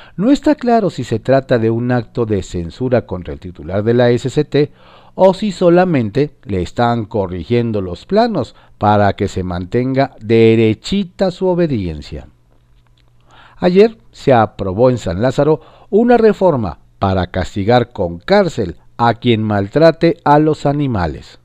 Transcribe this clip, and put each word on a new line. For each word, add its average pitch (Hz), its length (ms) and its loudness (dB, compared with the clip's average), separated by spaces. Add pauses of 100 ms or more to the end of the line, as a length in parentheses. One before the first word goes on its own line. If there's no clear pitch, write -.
(160)
No 208 140 0
está 294 240 2
claro 233 340 0
si 131 160 -6
se 110 160 -4
trata 131 380 0
de 113 120 2
un 120 220 -2
acto 120 320 -2
de 104 180 -2
censura 110 640 -4
contra 92 280 -10
el 78 40 -14
titular 90 460 -8
de 117 100 0
la 123 160 4
S 123 200 -2
C 151 140 -2
T - 280 -2 (420)
o 190 200 4
si 202 180 -4
solamente 165 920 0
le 95 200 -4
están 117 420 -2
corrigiendo 101 800 -4
los 87 240 -10
planos 208 500 -2 (220)
para 104 340 2
que 101 160 -4
se 92 160 -6
mantenga 123 760 -4
derechita 113 1120 0
su 185 160 -6
obediencia. 92 840 -4 (1300)
Ayer 190 400 2 (120)
se - 220 0
aprobó 107 560 2
en 123 100 0
San 90 220 -6
Lázaro 143 400 0 (300)
una 240 260 4
reforma 180 640 0 (200)
para 92 300 0
castigar 101 640 -2
con 85 260 -6
cárcel 160 600 -2 (180)
a 117 180 0
quien 117 280 0
maltrate 147 840 0
a 143 140 4
los 156 280 0
animales. 117 800 -4